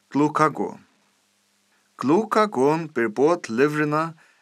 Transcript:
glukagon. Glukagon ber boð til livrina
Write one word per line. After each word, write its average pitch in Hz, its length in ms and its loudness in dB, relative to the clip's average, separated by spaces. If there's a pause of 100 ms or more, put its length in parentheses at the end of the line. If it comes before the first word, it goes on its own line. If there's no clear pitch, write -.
(140)
glukagon. 151 680 0 (1160)
Glukagon 165 920 0
ber 117 180 -2
boð 156 340 0
til 113 140 -6
livrina 151 440 0 (380)